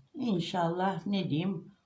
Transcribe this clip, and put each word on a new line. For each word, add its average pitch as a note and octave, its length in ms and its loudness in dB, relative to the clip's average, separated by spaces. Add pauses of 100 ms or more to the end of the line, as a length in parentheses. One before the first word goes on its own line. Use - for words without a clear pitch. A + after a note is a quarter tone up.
(140)
İnşallah F#3 920 0
ne F#3+ 240 0
diyeyim, F3+ 440 -2 (120)